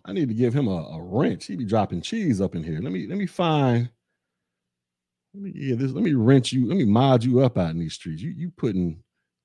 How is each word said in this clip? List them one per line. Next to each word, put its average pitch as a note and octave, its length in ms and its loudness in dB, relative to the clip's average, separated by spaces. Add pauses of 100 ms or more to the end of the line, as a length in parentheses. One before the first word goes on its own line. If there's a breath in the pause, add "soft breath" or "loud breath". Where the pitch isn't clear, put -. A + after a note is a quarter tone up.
I - 80 -12
need E3 160 -2
to A2 60 -4
give A#2 200 0
him C3+ 140 0
a, F2 140 -2
a E2 200 -14
wrench. C#3 440 -2
He G#2 100 -8
be C3 80 -6
dropping G2 380 0
cheese E3+ 380 -2
up F#2+ 140 -2
in E2 80 -6
here. D#2+ 180 -6
Let C#3+ 120 -6
me, F2+ 160 -6
let F3+ 100 -6
me G3 80 -4
find, C3+ 640 0 (1400)
let G3+ 80 -16
me, G3 140 -10
yeah, C3 180 -2
this, C3 160 -2
let E3+ 140 -2
me D#3+ 80 2
wrench B2 400 6
you, B2+ 160 2
let G2 80 0
me G2+ 80 2
mod A#2+ 400 6
you B2+ 160 4
up B2 180 2
out E2+ 120 0
in E2+ 100 -4
these D#2+ 140 -6
streets. D#2+ 280 -10
You, E3 80 -8
you E3 200 -8
putting, F2+ 520 -4 (420)